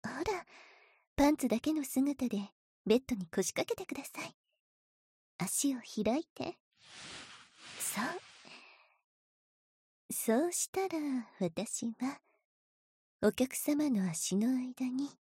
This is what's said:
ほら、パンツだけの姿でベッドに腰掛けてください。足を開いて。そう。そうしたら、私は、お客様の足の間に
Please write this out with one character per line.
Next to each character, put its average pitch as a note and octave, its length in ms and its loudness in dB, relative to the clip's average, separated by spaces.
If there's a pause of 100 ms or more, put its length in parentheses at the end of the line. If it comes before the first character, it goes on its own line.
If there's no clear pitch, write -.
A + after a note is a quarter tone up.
ほ A3+ 40 -6
ら、 F4 360 -2 (680)
パ C#4+ 140 8
ン D#4 80 4
ツ B3+ 100 0
だ G#3+ 120 2
け D#4 120 0
の D#4 100 0
姿 C4+ 460 0
で G3+ 240 -4 (320)
ベ G#3+ 120 6
ッ C4 100 4
ド B3 100 -2
に F#3 120 -6
腰 - 260 -2
掛 - 100 0
け - 100 -4
て F#4+ 120 -8
く - 120 -8
だ C4+ 60 -10
さ - 180 -12
い。 - 140 -12 (1000)
足 C4+ 360 2
を B3 40 -4
開 A3+ 420 2
い - 60 -8
て。 - 320 -8 (1200)
そ - 220 -2
う。 - 20 0 (2000)
そ B3+ 360 4
う F4 40 -2
し - 180 -2
た F#4+ 180 0
ら、 E4+ 100 -2 (420)
私 F#3 460 -2 (140)
は、 C4+ 200 -4 (1040)
お G#3+ 100 6
客 - 220 0
様 D4 340 2
の F#3+ 220 2
足 E3 260 -2
の A3 120 4
間 B3+ 420 -2
に C4+ 360 -4